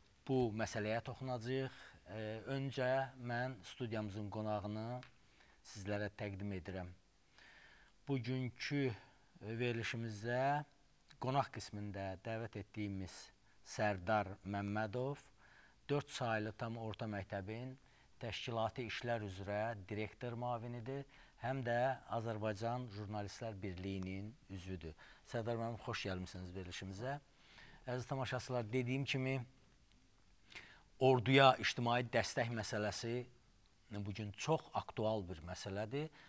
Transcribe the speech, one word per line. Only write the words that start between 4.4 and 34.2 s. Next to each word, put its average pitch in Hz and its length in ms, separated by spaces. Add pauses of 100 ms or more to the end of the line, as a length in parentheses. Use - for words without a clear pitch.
sizlərə 104 500
təqdim 101 440
edirəm. 90 360 (1200)
Bugünkü, 131 800
e, - 720
verilişimizdə 120 1080 (540)
qonaq 127 360
qismində 98 680
dəvət 113 420
etdiyimiz 98 540 (500)
Sərdar 104 720
Məmmədov 104 800 (680)
dörd 143 220
saylı 110 420
tam 113 260
orta 113 320
məktəbin 104 640 (460)
təşkilati 117 680
işlər 117 400
üzrə 98 360 (240)
direktor 107 520
müavinidir, 120 680 (320)
həm 131 280
də 120 120 (320)
Azərbaycan 113 800
Jurnalistlər 104 680
Birliyinin 95 680 (200)
üzvüdür. 90 460 (280)
Sərdar 117 360
müəllim, 117 240
xoş - 240
gəlmisiniz 92 480
verilişimizə. 95 640 (720)
Əziz 123 200
tamaşaçılar, 127 640
dediyim 127 360
kimi, 131 340 (1600)
orduya 131 560
ictimai 120 460
dəstək 117 500
məsələsi 110 640 (760)
bu 101 220
gün 104 180